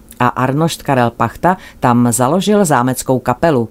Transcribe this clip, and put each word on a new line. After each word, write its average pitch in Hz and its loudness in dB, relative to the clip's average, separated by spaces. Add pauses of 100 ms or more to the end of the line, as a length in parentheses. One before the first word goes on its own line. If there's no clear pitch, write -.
(200)
a 123 2
Arnošt 135 -2
Karel 123 0
Pachta 165 -2 (240)
tam 120 2
založil 185 0
zámeckou 131 0
kapelu. 123 0